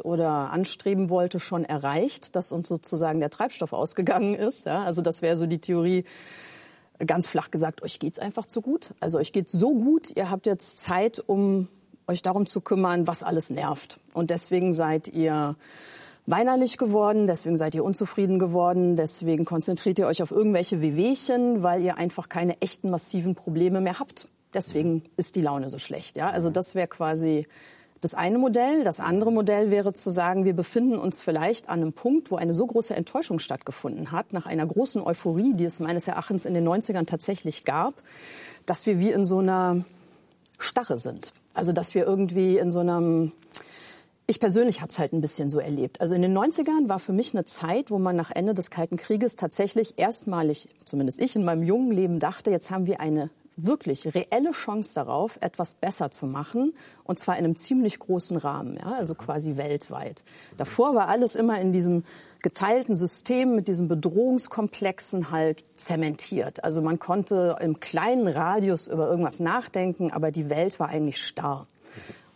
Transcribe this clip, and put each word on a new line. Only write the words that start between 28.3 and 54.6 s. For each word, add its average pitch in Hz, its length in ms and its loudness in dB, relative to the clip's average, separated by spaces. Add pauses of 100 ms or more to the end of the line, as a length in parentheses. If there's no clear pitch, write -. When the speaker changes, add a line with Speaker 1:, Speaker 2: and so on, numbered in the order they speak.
Speaker 1:
Modell. 254 460 4
Das 170 160 0
andere 208 320 2
Modell 208 400 4
wäre 202 220 2
zu - 160 -2
sagen, 180 340 2
wir 185 100 4
befinden 226 440 2
uns - 240 -2
vielleicht 165 480 -2
an 170 100 -2
einem 160 140 -2
Punkt, 294 380 0
wo 190 40 0
eine 170 180 0
so 214 140 2
große 226 260 0
Enttäuschung 180 460 -2
stattgefunden 135 720 -8
hat, 175 220 -4
nach 170 120 -4
einer 160 200 -2
großen 220 360 0
Euphorie, 180 520 0
die 175 100 2
es 170 160 -2
meines 170 300 -2
Erachtens 180 340 -4
in 180 100 -2
den 170 120 2
neunzigern 185 400 0
tatsächlich - 580 -6
gab, 175 300 0 (720)
dass - 200 -2
wir 196 140 4
wie 202 120 4
in 196 120 2
so 190 160 2
einer 185 460 2 (760)
Starre 233 380 -2
sind. - 340 -10 (220)
Also, 175 180 0
dass 175 240 -2
wir 180 100 4
irgendwie 190 520 4
in 180 140 2
so 175 100 0
einem, 170 500 2 (960)
ich - 140 0
persönlich 226 400 4
hab's 156 180 -8
halt 147 140 -2
ein 160 80 2
bisschen 147 280 -2
so 143 100 0
erlebt. 139 420 -4
Also 175 120 0
in 180 80 2
den 185 120 4
neunzigern 294 560 2
war 190 100 0
für 190 140 -4
mich 220 200 0
eine 190 120 0
Zeit, 185 440 -2
wo 208 100 0
man 180 180 2
nach 160 140 -2
Ende 202 220 0
des 180 160 -2
Kalten 170 280 -4
Krieges 214 400 0
tatsächlich 196 600 -2
erstmalig, 170 680 0 (160)
zumindest 139 380 -2
ich 254 160 0
in 196 80 2
meinem 165 180 2
jungen 233 280 2
Leben, 180 280 2
dachte, 160 320 -2
jetzt 175 180 0
haben 185 160 -2
wir 190 140 0
eine 151 300 -2 (260)
wirklich 165 600 -2
reelle 262 340 0
Chance 220 460 -4